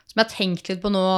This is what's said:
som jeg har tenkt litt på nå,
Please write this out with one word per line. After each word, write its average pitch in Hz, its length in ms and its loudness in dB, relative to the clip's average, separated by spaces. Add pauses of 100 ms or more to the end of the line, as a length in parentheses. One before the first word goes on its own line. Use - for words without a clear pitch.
som - 100 -6
jeg 220 80 6
har - 60 -14
tenkt 185 360 -4
litt 185 140 -6
på 208 80 0
nå, 190 120 2 (160)